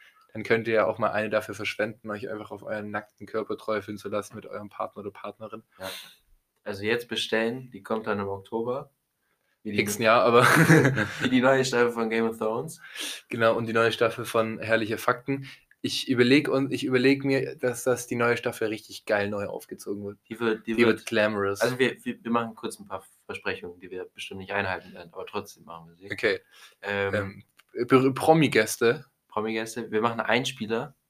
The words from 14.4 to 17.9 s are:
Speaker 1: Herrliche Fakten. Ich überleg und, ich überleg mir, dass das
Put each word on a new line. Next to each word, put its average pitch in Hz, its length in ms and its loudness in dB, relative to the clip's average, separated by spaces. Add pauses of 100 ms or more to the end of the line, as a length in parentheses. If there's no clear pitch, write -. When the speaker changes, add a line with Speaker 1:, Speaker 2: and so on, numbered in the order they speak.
Speaker 1:
Herrliche 110 380 0
Fakten. 139 500 0 (340)
Ich - 280 -4
überleg 127 400 6
und, 135 220 0
ich 123 120 -4
überleg 131 420 4
mir, 135 300 0
dass 123 280 -2
das 123 240 0